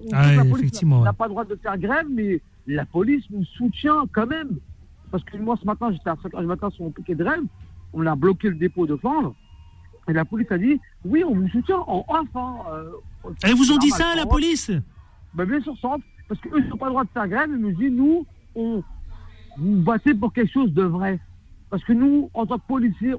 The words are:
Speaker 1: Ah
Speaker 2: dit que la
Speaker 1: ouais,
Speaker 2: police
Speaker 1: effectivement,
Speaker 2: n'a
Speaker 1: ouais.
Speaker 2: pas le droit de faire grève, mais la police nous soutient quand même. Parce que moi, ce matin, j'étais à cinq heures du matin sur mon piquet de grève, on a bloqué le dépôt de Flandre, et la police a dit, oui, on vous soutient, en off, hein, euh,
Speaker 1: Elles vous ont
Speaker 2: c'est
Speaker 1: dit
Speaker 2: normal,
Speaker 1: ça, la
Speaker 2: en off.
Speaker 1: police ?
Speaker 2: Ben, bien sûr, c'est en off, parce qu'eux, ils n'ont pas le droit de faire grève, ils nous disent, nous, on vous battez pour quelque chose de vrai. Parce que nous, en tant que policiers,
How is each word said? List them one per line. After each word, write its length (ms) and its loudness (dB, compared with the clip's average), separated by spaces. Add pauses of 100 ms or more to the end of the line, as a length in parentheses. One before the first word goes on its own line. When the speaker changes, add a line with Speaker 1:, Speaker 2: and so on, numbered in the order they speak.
(120)
Speaker 1:
Ah 120 4
Speaker 2:
dit 80 8
que 60 6
la 60 6
Speaker 1:
ouais, 60 6
Speaker 2:
police 160 2
Speaker 1:
effectivement, 360 4
Speaker 2:
n'a 100 4
Speaker 1:
ouais. 40 0
Speaker 2:
pas 100 -2
le 40 -4
droit 160 -4
de 100 -6
faire 220 -6
grève, 340 -2
mais 300 -2 (240)
la 200 -4
police 440 0
nous 160 -4
soutient 680 0
quand 160 0
même. 300 -6 (520)
Parce 140 -6
que 140 -16
moi, 240 -2
ce 40 -8
matin, 280 -2
j'étais 160 -6
à 120 -2
cinq 120 -12
heures 80 -8
du 60 -2
matin 240 -4
sur 120 -12
mon 80 -6
piquet 240 -8
de 80 -2
grève, 200 -2 (500)
on 120 -2
a 100 2
bloqué 340 2
le 60 -2
dépôt 300 0
de 120 -2
Flandre, 360 -2 (760)
et 40 2
la 120 2
police 260 -2
a 60 0
dit, 200 2 (280)
oui, 180 2
on 120 0
vous 140 0
soutient, 380 0
en 220 -2
off, 260 0
hein, 200 -6 (180)
euh, 580 -14 (120)
Speaker 1:
Elles 100 4
vous 180 6
ont 40 6
Speaker 2:
c'est 40 4
Speaker 1:
dit 100 6
Speaker 2:
normal, 200 2
Speaker 1:
ça, 60 2
la 80 0
Speaker 2:
en 20 -2
off. 60 0
Speaker 1:
police ? 400 0 (640)
Speaker 2:
Ben, 100 -2
bien 160 -2
sûr, 180 -8
c'est 80 -4
en 80 -2
off, 60 -6 (260)
parce 140 -8
qu'eux, 160 -4
ils 100 0
n'ont 80 -8
pas 120 -6
le 40 -2
droit 140 0
de 80 -10
faire 160 -4
grève, 200 -2
ils 120 -2
nous 100 -2
disent, 200 0
nous, 340 2 (280)
on 300 -4 (760)
vous 200 2
battez 360 4
pour 200 0
quelque 180 0
chose 220 2
de 100 4
vrai. 340 0 (520)
Parce 160 -4
que 80 2
nous, 400 4
en 120 -2
tant 120 -4
que 100 -10
policiers, 520 0